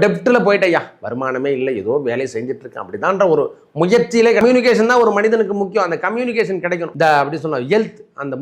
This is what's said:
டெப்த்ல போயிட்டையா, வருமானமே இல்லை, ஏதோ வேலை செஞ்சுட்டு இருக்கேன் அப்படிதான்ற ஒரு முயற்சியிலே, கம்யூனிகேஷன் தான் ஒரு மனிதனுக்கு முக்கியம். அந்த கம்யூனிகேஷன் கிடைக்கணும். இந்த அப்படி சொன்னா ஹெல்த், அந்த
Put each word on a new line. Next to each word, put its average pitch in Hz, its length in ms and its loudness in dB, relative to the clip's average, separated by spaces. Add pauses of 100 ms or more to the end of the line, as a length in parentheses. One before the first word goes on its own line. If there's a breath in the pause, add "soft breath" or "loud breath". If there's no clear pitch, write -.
டெப்த்ல 208 440 2
போயிட்டையா, 190 340 2 (240)
வருமானமே 131 540 -4
இல்லை, 131 140 -2 (100)
ஏதோ 113 140 0 (120)
வேலை 127 240 -2
செஞ்சுட்டு 123 320 -8
இருக்கேன் 117 180 -14
அப்படிதான்ற 160 520 -2
ஒரு 143 100 2 (380 loud breath)
முயற்சியிலே, 226 560 4
கம்யூனிகேஷன் 233 540 4
தான் 247 120 4
ஒரு 208 140 2
மனிதனுக்கு 214 420 0
முக்கியம். 190 280 -2
அந்த 165 180 -4
கம்யூனிகேஷன் 220 580 -4
கிடைக்கணும். 175 340 -6
இந்த 160 120 4 (100)
அப்படி 143 240 -2
சொன்னா 147 160 -4 (140)
ஹெல்த், - 260 -2 (240)
அந்த 135 180 -8